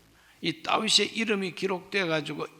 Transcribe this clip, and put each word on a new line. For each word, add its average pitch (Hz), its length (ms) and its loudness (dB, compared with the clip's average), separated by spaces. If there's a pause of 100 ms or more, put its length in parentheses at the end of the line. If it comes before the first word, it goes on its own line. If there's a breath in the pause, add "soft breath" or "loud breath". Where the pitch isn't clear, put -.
(400 soft breath)
이 - 220 -4
다윗의 - 520 2
이름이 202 420 -2
기록돼 185 500 -2
가지고 156 400 -2 (140)